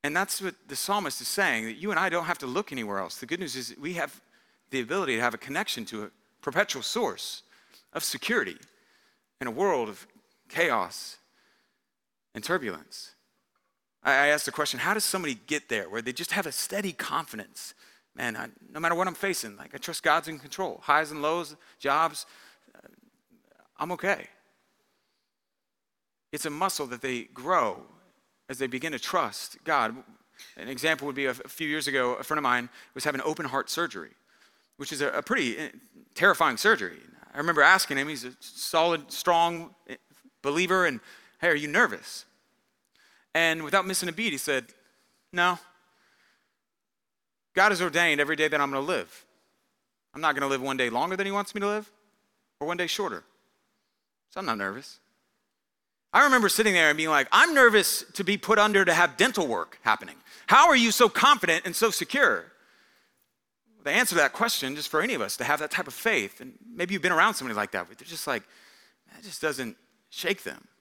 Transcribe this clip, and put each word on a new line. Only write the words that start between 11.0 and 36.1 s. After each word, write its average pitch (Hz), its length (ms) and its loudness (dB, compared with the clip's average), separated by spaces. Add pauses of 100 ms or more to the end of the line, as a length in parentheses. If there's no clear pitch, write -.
and 107 80 -12
turbulence. 113 720 -6 (880)
I, 139 80 2
I 139 160 4
asked 147 180 2
the 139 60 -6
question, 143 280 -4
how 175 140 0
does 214 100 -2
somebody 170 300 -4
get 147 360 -6
there 101 200 -4
where 113 140 -6
they 123 100 -6
just 165 200 -8
have 190 120 -2
a 143 60 -8
steady 196 420 -6
confidence? - 800 -8 (420)
"Man, 117 200 -4
I, - 140 -10 (200)
no 151 100 -14
matter 170 160 0
what 185 120 0
I'm 170 80 -6
facing, 120 420 -4
like, - 160 -20
I 139 40 -14
trust - 260 -10
God's 160 240 2
in 156 120 -10
control. 151 440 -8
Highs 151 280 2
and 151 100 -8
lows, 151 340 -2 (220)
jobs, 147 480 0 (500)
uh, - 120 -20 (880)
I'm 170 160 -6
okay." 185 360 -4 (2000)
It's 147 140 -8
a 156 40 -4
muscle 156 380 -4
that 120 140 -10
they 127 240 -6
grow 127 600 -2 (640)
as 131 80 -10
they 131 100 -2
begin 131 240 -6
to 127 80 -6
trust - 640 -4
God. 127 400 0 (540)
An 104 100 -14
example 143 380 -2
would 135 100 -6
be 139 120 0
a 127 40 0
f-, 123 140 -10
a - 20 -18
few 160 200 -8
years 147 200 -4
ago, 127 280 0
a 127 80 -10
friend 156 160 -2
of 143 40 -4
mine 123 260 0 (240)
was 127 100 -10
having 139 180 -2
open 156 240 -4
heart 135 240 -4
surgery, 107 460 -6 (600)
which 143 140 -12
is 139 100 -6
a, 143 100 0
a 139 100 -2
pretty, 143 380 -2
uh, 151 100 -10 (460)